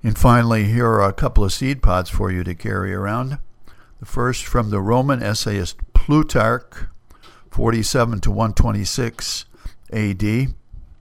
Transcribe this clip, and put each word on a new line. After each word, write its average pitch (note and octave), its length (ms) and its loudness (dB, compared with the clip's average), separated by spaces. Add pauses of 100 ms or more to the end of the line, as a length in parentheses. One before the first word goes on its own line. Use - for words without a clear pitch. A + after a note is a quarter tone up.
And B2+ 140 0
finally, A#2 480 4
here A#2 220 0
are G#2 200 2
a F#2+ 60 0
couple B2 300 2
of G2 100 0
seed C3+ 280 -4
pods F2+ 280 2
for G2 220 -2
you F2+ 120 -4
to F2+ 120 -6
carry F#2+ 380 -6
around. A#2 440 -6 (640)
The A2+ 60 -16
first B2 400 -4
from A2+ 240 0
the G2+ 120 0
Roman B2 400 0
essayist G#2 560 -4 (160)
Plutarch, C3 920 2 (640)
forty-seven A2+ 720 0
to G#2+ 100 4
one G#2+ 220 0
twenty-six A2+ 920 -2 (460)
A G#2+ 220 -2
D. G#2+ 360 0 (520)